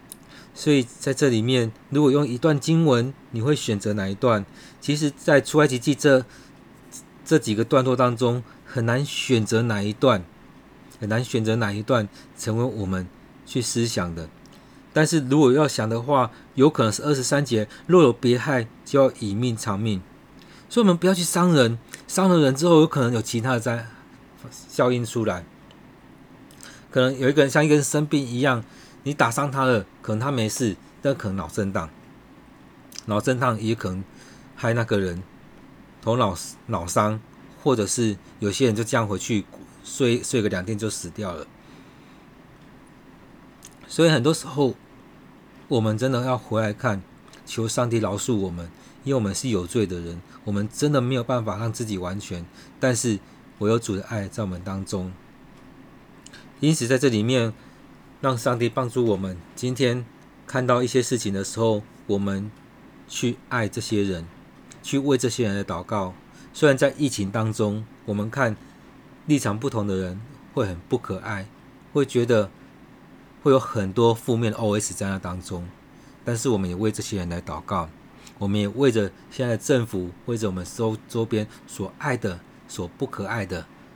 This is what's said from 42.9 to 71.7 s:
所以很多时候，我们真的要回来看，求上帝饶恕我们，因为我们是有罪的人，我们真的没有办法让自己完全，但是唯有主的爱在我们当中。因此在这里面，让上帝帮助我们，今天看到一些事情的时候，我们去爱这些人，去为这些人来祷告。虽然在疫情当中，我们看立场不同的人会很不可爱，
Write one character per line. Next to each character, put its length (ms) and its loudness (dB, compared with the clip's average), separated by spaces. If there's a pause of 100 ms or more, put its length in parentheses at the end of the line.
所 180 2
以 40 8
很 140 4
多 100 4
时 140 -4
候， 280 0 (920)
我 120 2
们 180 0
真 120 0
的 140 -2
要 120 0
回 240 -2
来 120 0
看， 300 -4 (420)
求 240 -4
上 200 0
帝 100 0
饶 180 -2
恕 180 -2
我 160 0
们， 200 -10 (340)
因 80 -2
为 20 2
我 60 2
们 140 -2
是 160 -4
有 160 0
罪 200 0
的 140 -6
人， 200 -10 (240)
我 60 -6
们 220 -2
真 180 0
的 100 2
没 140 -2
有 80 -2
办 220 -2
法 140 -6
让 140 -4
自 120 -6
己 140 -4
完 200 -6
全， 260 -10 (360)
但 160 2
是 220 0 (400)
唯 100 0
有 100 4
主 160 -4
的 100 -6
爱 220 -6
在 160 -8
我 60 -4
们 160 -8
当 200 -6
中。 280 -6 (1500)
因 160 2
此 120 -4
在 100 2
这 120 4
里 140 2
面， 300 0 (680)
让 160 0
上 220 0
帝 80 0
帮 220 -2
助 160 0
我 120 2
们， 220 -6 (160)
今 200 -4
天 320 0 (400)
看 200 -4
到 160 4
一 40 0
些 160 2
事 160 -2
情 140 -4
的 120 -4
时 160 -6
候， 220 2 (240)
我 100 0
们 340 -4 (560)
去 300 -4 (140)
爱 180 -2
这 100 -8
些 240 0
人， 220 -4 (580)
去 160 -2
为 200 2
这 100 0
些 160 -2
人 120 -2
来 60 -4
祷 200 -8
告。 320 -4 (400)
虽 120 2
然 100 6
在 200 2
疫 140 0
情 200 -4
当 220 -2
中， 320 -2 (220)
我 80 -4
们 160 -4
看 260 -2 (720)
立 120 4
场 200 -2
不 100 -4
同 180 -4
的 100 -2
人 220 -4 (360)
会 120 -2
很 120 -6 (100)
不 80 -2
可 220 -6
爱， 280 -10 (460)